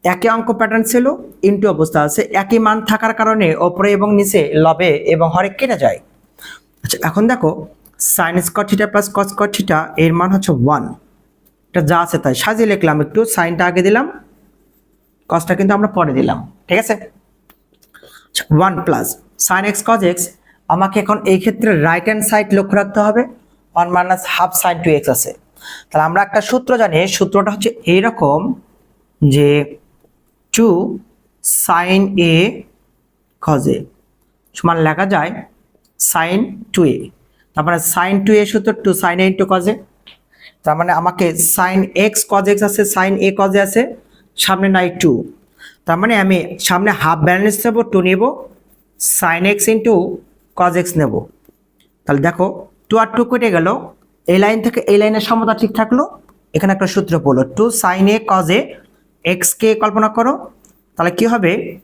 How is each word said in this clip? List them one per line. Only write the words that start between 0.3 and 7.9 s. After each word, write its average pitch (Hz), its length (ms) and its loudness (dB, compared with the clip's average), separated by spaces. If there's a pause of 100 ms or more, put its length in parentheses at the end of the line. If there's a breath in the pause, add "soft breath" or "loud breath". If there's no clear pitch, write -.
অঙ্ক 226 140 -4 (100)
প্যাটার্ন 220 340 0
ছিল, 247 140 2 (420)
into 202 260 2
অবস্থা 156 320 0
আছে, 151 160 -2 (200)
একই 202 240 2
মান 214 100 2 (140)
থাকার 220 300 0
কারণে 220 260 2 (200)
ওপরে 185 300 0
এবং 202 120 0 (100)
নিচে 196 220 2 (240)
লবে 160 260 2 (240)
এবং 165 200 2
হরে 190 240 0
কেটে 247 260 -2
যায়। 104 140 2 (880 loud breath)
আচ্ছা, - 120 -4 (120)
এখন 196 140 0 (100)
দেখো 247 180 0 (640)